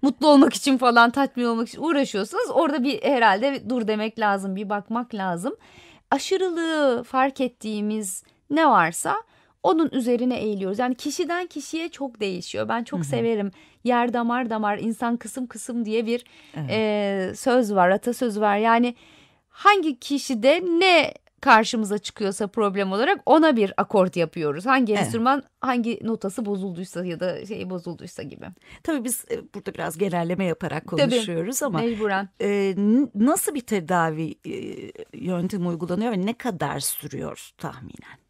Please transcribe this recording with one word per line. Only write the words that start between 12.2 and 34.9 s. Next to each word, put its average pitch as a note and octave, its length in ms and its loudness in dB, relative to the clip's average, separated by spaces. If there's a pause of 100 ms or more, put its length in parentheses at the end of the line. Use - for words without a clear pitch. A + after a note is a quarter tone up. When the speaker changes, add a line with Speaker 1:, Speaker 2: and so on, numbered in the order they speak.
Speaker 1:
değişiyor. G3 480 -6
Ben A3+ 160 -2
çok F#3+ 140 -8
Speaker 2:
Hı E3+ 60 -2
hı. C#3 40 -10
Speaker 1:
severim. A3+ 420 -2 (340)
"Yer A#3+ 280 2
damar A#3+ 380 -2
damar, G#3+ 280 -2
insan A#3 380 -2
kısım A#3+ 300 -8
kısım." A#3 380 -6
diye A3 220 -2
bir, A#3 180 -2 (320)
Speaker 2:
Evet. D3+ 140 -6
Speaker 1:
e, G3+ 680 0
söz A#3+ 380 2
var, F3+ 160 6
atasözü G#3+ 500 0
var. G#3 160 2
Yani A#3 380 4 (640)
hangi F4+ 420 2
kişide C4+ 680 2
ne E4+ 480 4 (260)
karşımıza A3 580 4
çıkıyorsa G3+ 480 -4
problem G3 460 0
olarak C#4 340 2
ona D#4 300 6
bir G3 200 2
akort G3 400 2
yapıyoruz. D#3+ 500 -2
Hangi C4 260 2
Speaker 2:
Evet. G3+ 120 2
Speaker 1:
enstrüman A#3+ 380 0 (180)
hangi B3 420 -2
notası A3 440 -4
bozulduysa F#3 580 -6
ya E3+ 160 -6
da F3+ 260 -6
şey F#3+ 240 -10
bozulduysa F3 520 -10
gibi. - 240 -14 (360)
Speaker 2:
Tabii D4 220 -4
biz, A#3+ 260 -6
e, - 240 -8
burada F#3+ 200 -12
biraz D#3+ 240 -8
genelleme F3 460 -2
yaparak D#3+ 460 -4
Speaker 1:
Tabii, - 100 -2 (100)
Speaker 2:
konuşuyoruz A3+ 520 -2
ama, A3 160 -2
Speaker 1:
mecburen. G#3 500 -2 (120)
Speaker 2:
e, G3 360 0
n-, G#3+ 380 4
nasıl D4 400 2
bir C#4+ 60 -4
tedavi, E3 760 -2 (120)
e, D#3 60 -8 (640)